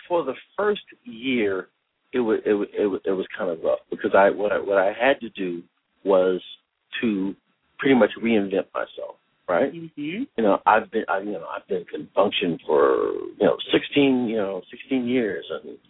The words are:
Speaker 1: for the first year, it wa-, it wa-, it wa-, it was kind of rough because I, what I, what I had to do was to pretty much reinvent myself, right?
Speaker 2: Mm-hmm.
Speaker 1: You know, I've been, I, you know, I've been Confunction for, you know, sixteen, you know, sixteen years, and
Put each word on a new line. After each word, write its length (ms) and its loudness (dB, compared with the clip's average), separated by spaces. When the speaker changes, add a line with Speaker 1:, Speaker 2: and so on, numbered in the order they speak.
Speaker 1:
for 180 0
the 120 -6
first 300 -2
year, 600 -2
it 60 0
wa-, 260 0
it 80 4
wa-, 280 -2
it 100 2
wa-, 140 -6
it 60 2
was 160 -2
kind 120 -4
of 140 -4
rough 260 0
because 240 -4
I, 160 8
what 220 -2
I, 80 0
what 180 0
I 100 4
had 340 2
to 80 -10
do 340 -8
was 380 4
to 320 -2
pretty 160 4
much 160 4
reinvent 520 0
myself, 420 -8
right? 260 0
Speaker 2:
Mm-hmm. 500 -10
Speaker 1:
You 60 0
know, 120 4
I've 260 2
been, 160 -4
I, 120 -2
you 140 -8
know, 140 -10
I've 200 -12
been 180 -6
Confunction 800 -2
for, 180 4
you 60 4
know, 120 4
sixteen, 580 2
you 80 -2
know, 320 -2
sixteen 380 -4
years, 420 -2
and 280 -12